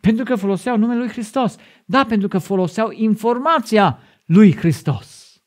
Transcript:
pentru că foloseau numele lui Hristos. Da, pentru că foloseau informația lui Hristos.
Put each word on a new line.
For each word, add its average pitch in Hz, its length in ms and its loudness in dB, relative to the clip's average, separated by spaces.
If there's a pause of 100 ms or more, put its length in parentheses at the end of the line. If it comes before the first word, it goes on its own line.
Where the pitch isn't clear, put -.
pentru 226 240 0
că 240 120 -2
foloseau 196 400 -4
numele 233 220 0
lui 247 100 -4
Hristos. 233 480 -6 (280)
Da, 220 200 0
pentru 202 240 -2
că 190 100 -2
foloseau 190 520 -4
informația 220 1080 0 (260)
lui 185 320 6
Hristos. - 920 -6